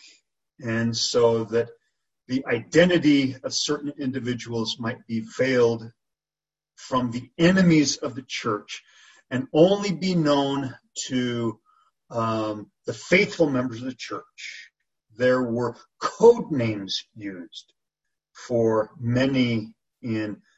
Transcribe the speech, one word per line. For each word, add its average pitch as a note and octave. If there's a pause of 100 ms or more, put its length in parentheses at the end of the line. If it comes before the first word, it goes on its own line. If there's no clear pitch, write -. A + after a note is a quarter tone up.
(600)
and A2+
so A#2
that A2+ (580)
the C3
identity C#3+
of C3
certain C#3+
individuals A#2
might A2
be A2+ (160)
veiled A#2 (840)
from B2
the -
enemies E3+
of C3
the C3
church - (460)
and B2+
only G3
be F3
known C#3 (340)
to, A#2+ (500)
um, A2 (140)
the A#2
faithful F3
members B2
of B2+
the C3
church. - (460)
There B2+
were A#2 (240)
code A3+
names G#2+ (120)
used F#2+ (580)
for A2+
many A#2+ (260)
in G#2+ (160)